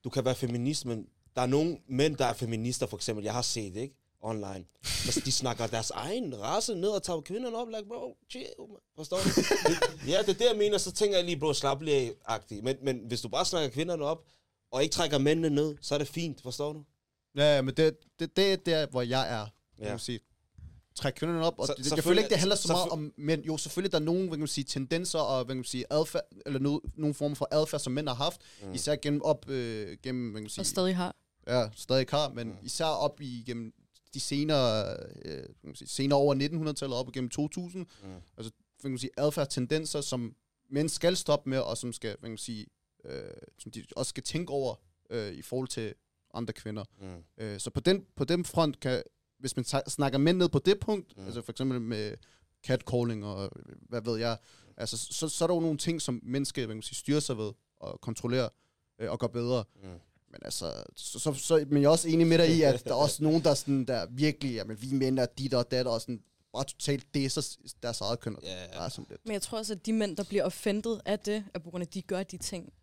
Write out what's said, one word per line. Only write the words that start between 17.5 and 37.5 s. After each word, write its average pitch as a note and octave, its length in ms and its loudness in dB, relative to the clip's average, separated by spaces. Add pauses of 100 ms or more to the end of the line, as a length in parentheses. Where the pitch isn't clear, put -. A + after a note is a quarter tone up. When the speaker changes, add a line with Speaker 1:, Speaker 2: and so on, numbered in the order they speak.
Speaker 2:
ja, C3+ 80 6
men C3 120 0
det, D#3 220 6 (220)
det, E3 180 -2
det G3 160 6
er F#3+ 40 4
der, D#3+ 300 2
hvor B2+ 160 0
jeg B2 380 2
er, G#2 60 -6 (300)
kan - 80 -14
Speaker 1:
Ja. G#2 60 -2
Speaker 2:
man G#2 80 -4
sige. A2+ 220 -6 (720)
Træk C3+ 220 -2
kvinderne E3 300 0
op, E3 120 0
og - 80 -2
Speaker 1:
Så, D3 60 -2
Speaker 2:
det, C3+ 60 -4
jeg C3 80 -8
føler D3+ 100 2
Speaker 1:
selvfølgelig F3 260 6
Speaker 2:
ikke, - 80 0
det G3 80 6
handler F#3+ 180 4
så - 60 -2
Speaker 1:
så E3+ 100 2
Speaker 2:
meget F3+ 140 4
Speaker 1:
fu- F3 40 -4
Speaker 2:
om D3+ 280 -4
mænd. D3 260 0
Jo, D#3+ 120 -2
selvfølgelig, F#3 360 -2
der E3 60 4
er D3+ 60 2
nogle, E3+ 180 2
hvad F3+ 80 -2
kan D#3 80 -4
man D3+ 100 -2
sige, C#3 160 -2
tendenser D#3+ 540 -2
og, C3 260 2
hvad C3 100 -6
kan - 20 -2
man B2 80 -4
sige, B2+ 260 -4
adfærd, D3+ 320 2 (240)
eller C3+ 140 0
no-, C#3+ 360 2
nogle D3+ 180 0
former D3 200 -2
for C3+ 160 -2
adfærd, D3+ 300 2
som B2+ 120 -4
mænd D3+ 160 -2
har B2+ 60 -2
haft, D3 260 -2 (220)
Speaker 1:
Mm. F#2+ 120 -10
Speaker 2:
især D3 220 0
gennem D3 260 0
op, D3+ 280 0
øh, A2+ 520 -4
gennem... B2 280 -4
Hvad G#2 100 -8
kan G#2+ 40 -8
man G#2+ 60 -12
sige, - 120 -6
Speaker 3:
Og - 40 -2
stadig F#3 300 2
har. F3+ 200 -2 (300)
Speaker 2:
Ja, A#2+ 300 2
stadig C3 340 2
har, D3 220 2
men A#2 160 -6
Speaker 1:
Mm. G2 140 -10
Speaker 2:
især - 220 -2
op D3 360 0
igennem A#2+ 520 -8 (420)
de C3+ 60 -6
senere, C3+ 760 2 (280)
øh, D#2 80 -8
hvad C2+ 100 -8
kan - 120 -14 (100)
man D2+ 100 -12
sige, - 140 -16
senere C#3 300 2
over C#3 160 6
nittenhundredetallet C#3+ 640 -2
op B2 100 -4
igennem B2 220 -4
to D3 180 -2
tusind. F3+ 380 -8 (160)